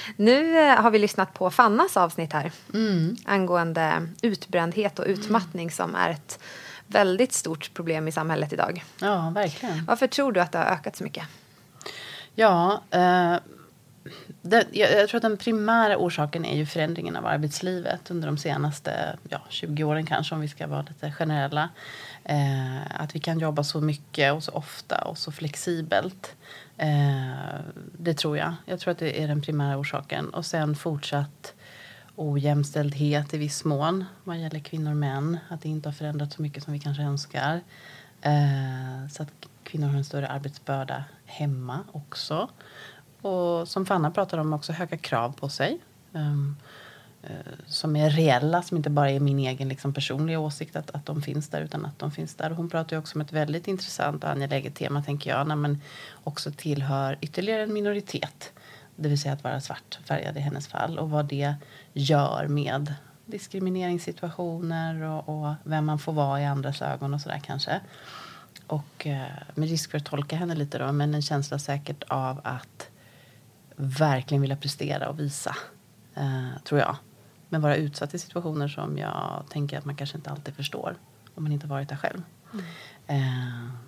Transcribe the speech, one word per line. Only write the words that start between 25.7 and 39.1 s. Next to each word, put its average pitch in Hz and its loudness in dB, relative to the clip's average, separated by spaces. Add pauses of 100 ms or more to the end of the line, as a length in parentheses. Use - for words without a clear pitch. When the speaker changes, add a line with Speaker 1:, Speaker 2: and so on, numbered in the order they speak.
Speaker 2:
Eh, 139 2 (380)
det 170 0
tror 151 0
jag. 160 0 (100)
Jag 180 -6
tror 180 0
att 170 -2
det 156 -2
är 151 0
den 147 2
primära 143 0
orsaken. 143 -4
Och 165 -6
sen 151 0
fortsatt 147 -4 (640)
ojämställdhet 147 2
i 151 -2
viss 147 -4
mån 160 2 (200)
vad 170 -6
gäller 156 -6
kvinnor 151 -4
och 147 0
män. 147 0 (120)
Att 160 -8
det 156 -6
inte 151 -4
har 147 -6
förändrats 147 -4
så 156 -4
mycket 147 -6
som 151 -8
vi 147 -4
kanske 143 -4
önskar. 143 -2 (600)
Eh, 135 2